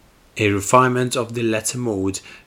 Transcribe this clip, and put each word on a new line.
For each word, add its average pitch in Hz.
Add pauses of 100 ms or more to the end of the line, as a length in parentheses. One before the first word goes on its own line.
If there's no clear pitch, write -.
(380)
A 107
refinement 123
of 117
the 120
latter 113
mode, 98 (280)